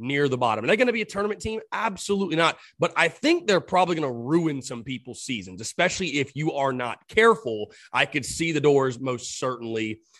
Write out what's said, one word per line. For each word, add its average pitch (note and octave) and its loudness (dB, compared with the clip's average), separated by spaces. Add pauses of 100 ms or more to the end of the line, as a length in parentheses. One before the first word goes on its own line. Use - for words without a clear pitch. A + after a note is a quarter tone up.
near C#3+ 0
the B2+ 2
bottom. A2+ 2
Are - -4
they G#3 4
gonna B3 2
be A3+ -4
a G#3 -4
tournament G3+ -4
team? A3 -6 (100)
Absolutely G3 -2
not. D#3+ 2 (220)
But E3 0
I E3 6
think E4 0
they're F#3+ 4
probably F3+ 2
gonna D3 -2
ruin C#3 0
some A#2+ -10
people's B2 -12
seasons, F#2 -8
especially E3 -2
if C3+ -2
you D3+ -2
are C#3 0
not B2 -4
careful. G3+ 2 (200)
I C3+ 2
could C#3 -4
see E3 -4
the D3 0
Doors C3+ 4
most B2+ -6
certainly A2+ -4 (200)